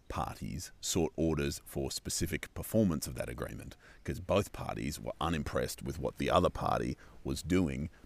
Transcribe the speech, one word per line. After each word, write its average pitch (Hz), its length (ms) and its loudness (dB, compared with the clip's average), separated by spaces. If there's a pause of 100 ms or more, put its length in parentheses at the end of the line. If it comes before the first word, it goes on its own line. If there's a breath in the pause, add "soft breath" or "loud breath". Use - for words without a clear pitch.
parties - 720 -6
sought - 340 2
orders 71 480 2
for 67 260 -4
specific - 640 -4
performance 101 540 2
of 64 80 -6
that - 140 -4
agreement, - 480 -8 (260 loud breath)
'cause - 160 -4
both 92 320 2
parties - 480 -4
were 55 220 -6
unimpressed 73 600 0
with 67 180 -4
what 64 180 -2
the 65 120 0
other 80 200 8
party 62 480 0 (260 loud breath)
was 67 180 -2
doing 78 480 2 (160 loud breath)